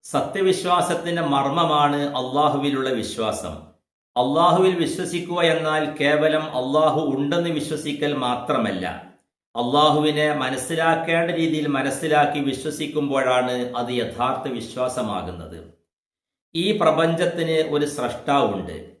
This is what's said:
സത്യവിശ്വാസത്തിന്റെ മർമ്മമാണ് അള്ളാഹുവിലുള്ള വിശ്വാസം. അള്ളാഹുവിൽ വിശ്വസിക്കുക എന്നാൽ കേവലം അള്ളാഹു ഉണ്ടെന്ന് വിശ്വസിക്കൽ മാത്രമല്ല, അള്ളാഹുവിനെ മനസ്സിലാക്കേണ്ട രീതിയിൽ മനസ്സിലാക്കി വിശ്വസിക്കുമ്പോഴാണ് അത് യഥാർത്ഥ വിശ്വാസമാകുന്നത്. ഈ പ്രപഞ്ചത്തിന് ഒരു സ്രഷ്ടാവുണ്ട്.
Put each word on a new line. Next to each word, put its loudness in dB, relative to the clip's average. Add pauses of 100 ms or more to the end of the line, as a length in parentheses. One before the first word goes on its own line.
സത്യവിശ്വാസത്തിന്റെ 0
മർമ്മമാണ് 2
അള്ളാഹുവിലുള്ള 0
വിശ്വാസം. -4 (640)
അള്ളാഹുവിൽ 4
വിശ്വസിക്കുക -2
എന്നാൽ 2
കേവലം 4
അള്ളാഹു 2
ഉണ്ടെന്ന് 0
വിശ്വസിക്കൽ -4
മാത്രമല്ല, -2 (680)
അള്ളാഹുവിനെ 2
മനസ്സിലാക്കേണ്ട 0
രീതിയിൽ 0
മനസ്സിലാക്കി 2
വിശ്വസിക്കുമ്പോഴാണ് -2
അത് -4
യഥാർത്ഥ -2
വിശ്വാസമാകുന്നത്. -6 (920)
ഈ 0
പ്രപഞ്ചത്തിന് 2
ഒരു 2
സ്രഷ്ടാവുണ്ട്. -2 (100)